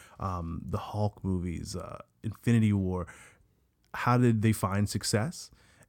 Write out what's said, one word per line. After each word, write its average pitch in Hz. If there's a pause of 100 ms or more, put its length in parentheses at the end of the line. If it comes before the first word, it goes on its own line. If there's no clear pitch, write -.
(180)
um, 87
the 87
Hulk 104
movies, 85
uh, - (260)
Infinity 110
War? 92 (880)
How 123
did 120
they 110
find 101
success? - (380)